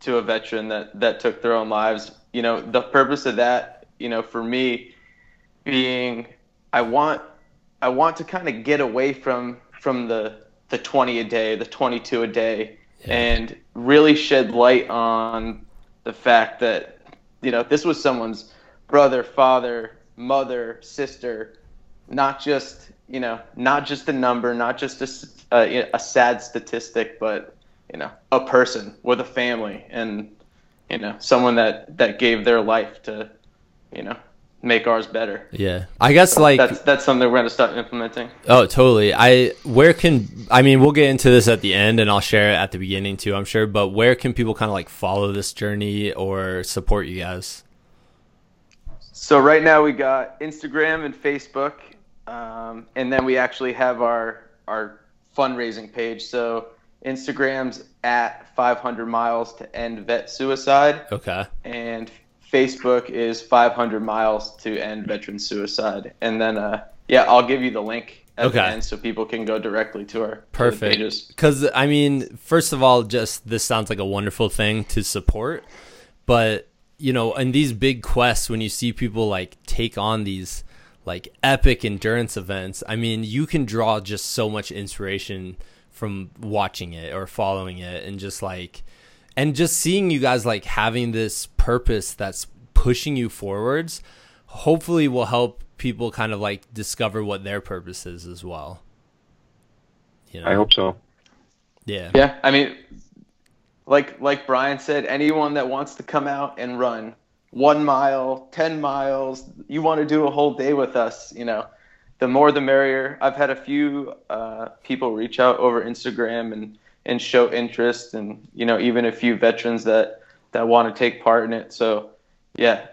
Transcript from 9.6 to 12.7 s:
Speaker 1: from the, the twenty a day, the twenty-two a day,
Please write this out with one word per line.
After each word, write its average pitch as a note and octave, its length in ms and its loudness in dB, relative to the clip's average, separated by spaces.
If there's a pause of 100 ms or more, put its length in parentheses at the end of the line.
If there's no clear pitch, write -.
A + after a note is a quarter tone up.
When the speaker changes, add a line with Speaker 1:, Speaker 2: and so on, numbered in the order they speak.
Speaker 1:
from B2 300 -4
the, A2 260 -4 (340)
the C3+ 80 -6
twenty B2 420 0
a A#2 60 -4
day, A2 320 -2
the A2 80 -8
twenty-two A#2+ 580 -4
a A2+ 40 -4
day, A2 500 -4 (280)